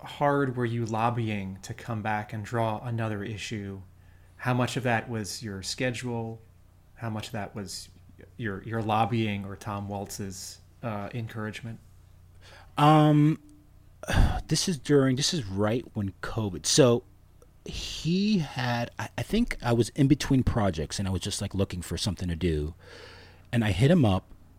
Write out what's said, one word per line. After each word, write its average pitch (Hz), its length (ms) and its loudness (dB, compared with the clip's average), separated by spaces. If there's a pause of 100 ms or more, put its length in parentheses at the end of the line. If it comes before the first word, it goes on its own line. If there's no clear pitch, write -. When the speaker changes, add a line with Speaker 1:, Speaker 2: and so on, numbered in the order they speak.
Speaker 1:
hard 143 520 2
were 123 120 0
you 117 180 -2
lobbying 110 760 -2
to 117 100 -10
come 110 300 -8
back 107 280 -2
and 107 140 -8
draw 110 400 -2
another 110 380 -4
issue? 98 580 -8 (560)
How 123 160 -2
much 123 240 0
of 117 60 -6
that 117 260 0
was 110 320 -8
your 98 220 -10
schedule? 117 760 -6 (540)
How 117 160 -8
much 107 180 -6
of - 60 -14
that 104 220 -8
was 98 340 -10 (480)
your, 98 260 -6
your 113 200 -4
lobbying 107 600 0
or 95 100 -10
Tom 101 340 -6
Waltz's, 98 680 -10 (240)
uh, 104 320 -6
encouragement? 113 640 -8 (960)
Speaker 2:
Um, 151 640 8 (680)
<sighs> - 400 4
this - 200 0
is 175 100 -2
during, 135 380 4
this 139 180 0
is 147 120 -2
right 107 480 0
when 101 280 -4
covid. 95 460 -4
So 120 360 6 (600)
he 196 760 0
had, 123 600 -2
I, - 180 -8
I 123 60 -4
think 220 380 0
I 120 120 2
was 117 160 2
in 143 180 2
between 135 360 4
projects 92 560 0
and 98 80 -2
I 95 40 0
was 92 100 -2
just, - 200 -6
like, 98 140 -6
looking 92 260 0
for 85 160 -6
something 92 320 -4
to 82 60 -2
do. 80 400 0 (760)
And 120 120 2
I 107 80 2
hit 113 200 4
him 165 140 6
up 92 200 4 (340)